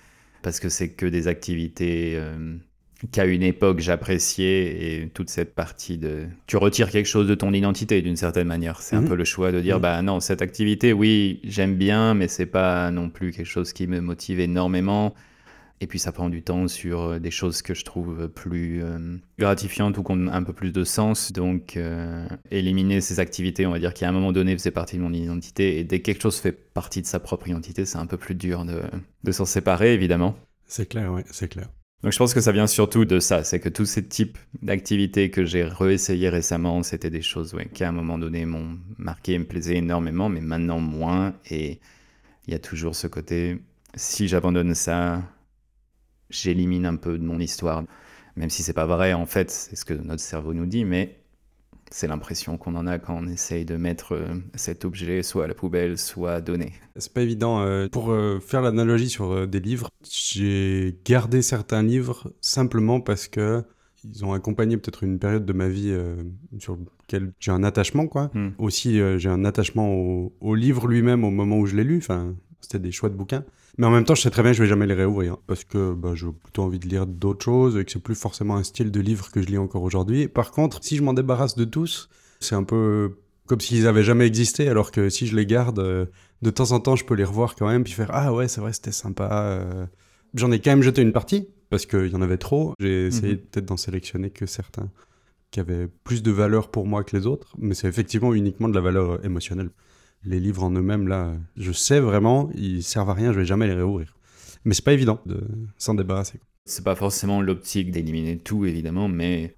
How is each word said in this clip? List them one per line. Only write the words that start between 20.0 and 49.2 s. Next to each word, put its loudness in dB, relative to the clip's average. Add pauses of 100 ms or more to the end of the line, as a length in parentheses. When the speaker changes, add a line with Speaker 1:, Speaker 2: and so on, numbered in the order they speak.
Speaker 1:
qui -2
ont 2
un 0
peu -6
plus -4
de 0
sens. 0
Donc, -2
euh, -6 (280)
éliminer 2
ces -2
activités, -2
on 0
va -2
dire, -2
qui -6
à 0
un 2
moment 2
donné 2
faisaient -2
partie -6
de -4
mon -4
identité, -2
et -4
dès -2
que -6
quelque -2
chose 0
fait -2
partie -8
de -6
sa -4
propre -6
identité, -4
c'est -8
un -6
peu -8
plus -8
dur -4
de, -6 (440)
de 0
s'en 0
séparer, 4
évidemment. 4 (300)
Speaker 2:
C'est -6
clair, -4
ouais, -4
c'est -6
clair. -10 (360)
Speaker 1:
Donc 0
je -4
pense 4
que 4
ça 4
vient 4
surtout 4
de 4
ça, 2
c'est -2
que -4
tous -2
ces -2
types -2 (240)
d'activités 2
que 2
j'ai 0
réessayées 2
récemment, 0
c'était -6
des -6
choses, -8
ouais, -8
qui -4
à -2
un -4
moment -4
donné -4
m'ont -6 (200)
marqué, -4
me -2
plaisaient -2
énormément, 0
mais -4
maintenant -2
moins. 0 (160)
Et -6 (680)
il -6
y -4
a -6
toujours -6
ce -6
côté, -4 (360)
si -4
j'abandonne 2
ça, -2 (1080)
j'élimine 0
un -2
peu -4
de -6
mon -4
histoire. -4 (520)
Même -4
si -6
c'est -4
pas 0
vrai, 2
en -2